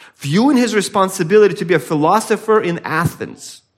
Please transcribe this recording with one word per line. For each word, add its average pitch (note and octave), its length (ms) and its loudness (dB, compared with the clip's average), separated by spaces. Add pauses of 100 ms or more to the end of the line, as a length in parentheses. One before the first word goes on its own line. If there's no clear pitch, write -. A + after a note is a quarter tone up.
(160)
viewing A3 400 2
his A#3+ 180 0
responsibility F#3+ 800 2
to G3 100 -6
be E3+ 100 0
a D#3+ 40 2
philosopher G3+ 840 0
in E3+ 200 -4
Athens - 840 -8 (160)